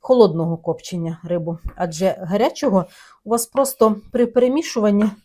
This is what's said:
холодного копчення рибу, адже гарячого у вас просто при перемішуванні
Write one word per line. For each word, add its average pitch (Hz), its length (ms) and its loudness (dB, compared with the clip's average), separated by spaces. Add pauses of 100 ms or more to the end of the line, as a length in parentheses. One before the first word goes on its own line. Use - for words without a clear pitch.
холодного 165 560 2
копчення 165 680 -8
рибу, 170 340 -6 (180)
адже 175 440 -2
гарячого 196 680 0 (380)
у 214 60 -6
вас 226 160 0
просто 233 500 2 (160)
при 240 140 2
перемішуванні 240 840 0 (140)